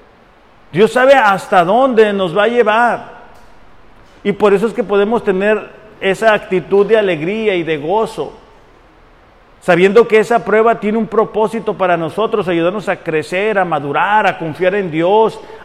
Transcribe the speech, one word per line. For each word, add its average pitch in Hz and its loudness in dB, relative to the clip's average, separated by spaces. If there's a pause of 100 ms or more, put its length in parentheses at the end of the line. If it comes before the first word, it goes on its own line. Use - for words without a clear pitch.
(720)
Dios 202 2
sabe 254 4
hasta 196 2
dónde 220 2
nos 190 -2
va 202 2
a 220 2
llevar. 226 0 (1000)
Y 202 0
por 202 2
eso 202 2
es 214 -6
que 240 -2
podemos 202 0
tener 202 -2 (200)
esa 196 0
actitud 196 0
de 220 2
alegría 196 -2
y 175 -2
de 156 -4
gozo, 160 -6 (1300)
sabiendo 190 4
que 214 4
esa 226 0
prueba 220 2
tiene 214 -2
un 220 -2
propósito 214 -2
para 180 0
nosotros, 196 -4
ayudarnos 175 -2
a 180 -4
crecer, 180 -4
a 190 0
madurar, 165 -2
a 180 0
confiar 170 -2
en 196 -4
Dios, 185 0 (240)